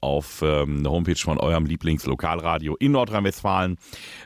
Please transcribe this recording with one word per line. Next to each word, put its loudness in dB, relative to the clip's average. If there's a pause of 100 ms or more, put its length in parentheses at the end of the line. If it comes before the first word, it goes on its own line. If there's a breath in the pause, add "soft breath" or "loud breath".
auf, -2
ähm, 2
eine 0
Homepage 2
von 0
eurem 2
Lieblingslokalradio -2
in 4
Nordrhein-Westfalen. 0 (480 loud breath)